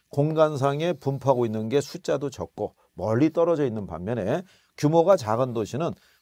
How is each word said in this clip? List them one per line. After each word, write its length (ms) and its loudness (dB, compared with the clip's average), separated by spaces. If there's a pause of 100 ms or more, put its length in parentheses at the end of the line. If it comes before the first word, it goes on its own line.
공간상에 800 2
분포하고 540 0
있는 240 -4
게 100 2
숫자도 500 -4
적고 460 -8 (180)
멀리 380 2
떨어져 340 2
있는 220 -4
반면에 560 -4 (340)
규모가 380 4
작은 380 0
도시는 400 -4 (280)